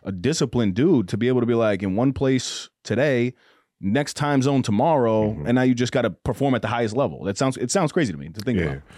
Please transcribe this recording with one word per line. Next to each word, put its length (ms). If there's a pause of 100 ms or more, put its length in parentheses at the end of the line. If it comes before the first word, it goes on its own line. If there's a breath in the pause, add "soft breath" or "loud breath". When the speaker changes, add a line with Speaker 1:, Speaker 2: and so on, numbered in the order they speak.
Speaker 1:
a 100
disciplined 600
dude 340
to 80
be 120
able 120
to 60
be 80
like, 280
in 140
one 160
place 560 (140)
today, 500 (480 soft breath)
next 340
time 280
zone 200
tomorrow, 720
Speaker 2:
Mm-hmm. 140
Speaker 1:
and 80
now 80
you 120
just 180
gotta 180
perform 440
at 60
the 80
highest 260
level. 300
That 140
sounds, 180
it 140
sounds 220
crazy 200
to 60
me 100
to 140
think 160
Speaker 2:
Yeah. 80
Speaker 1:
about. 160 (160 loud breath)